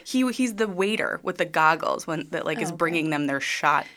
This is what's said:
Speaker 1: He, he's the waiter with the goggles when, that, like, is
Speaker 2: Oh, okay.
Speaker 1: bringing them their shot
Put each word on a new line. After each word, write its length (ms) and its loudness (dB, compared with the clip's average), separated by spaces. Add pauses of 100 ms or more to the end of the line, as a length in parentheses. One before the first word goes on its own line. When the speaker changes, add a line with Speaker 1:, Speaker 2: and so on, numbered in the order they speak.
Speaker 1:
He, 280 0
he's 240 0
the 120 0
waiter 560 0
with 160 -4
the 60 0
goggles 600 2
when, 240 -4
that, 160 -4
like, 140 -2
is 100 -2
Speaker 2:
Oh, 40 -6
okay. 40 -12
Speaker 1:
bringing 320 0
them 160 0
their 160 -2
shot 560 0